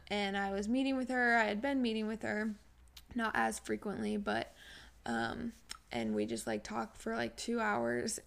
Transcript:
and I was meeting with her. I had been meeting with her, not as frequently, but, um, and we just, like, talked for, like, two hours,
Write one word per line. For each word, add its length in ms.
and 280
I 140
was 180
meeting 280
with 140
her. 260
I 80
had 180
been 180
meeting 280
with 140
her, 320
not 200
as 260
frequently, 560
but, 360
um, 460
and 220
we 120
just, 200
like, 180
talked 340
for, 160
like, 220
two 240
hours, 680